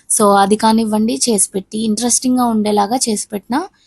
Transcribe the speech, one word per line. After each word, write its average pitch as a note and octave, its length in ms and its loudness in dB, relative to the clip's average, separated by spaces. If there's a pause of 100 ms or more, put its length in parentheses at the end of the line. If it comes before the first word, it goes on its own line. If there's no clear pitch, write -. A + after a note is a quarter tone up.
(160)
so G#3+ 80 2 (180)
అది G3 200 2
కానివ్వండి, A3 520 0 (100)
చేసి A3 300 0
పెట్టి G3+ 240 -8 (100)
ఇంట్రెస్టింగ్గా A#3+ 640 0
ఉండేలాగా G#3 540 0
చేసి G#3+ 260 -4
పెట్టినా A3+ 280 -4 (260)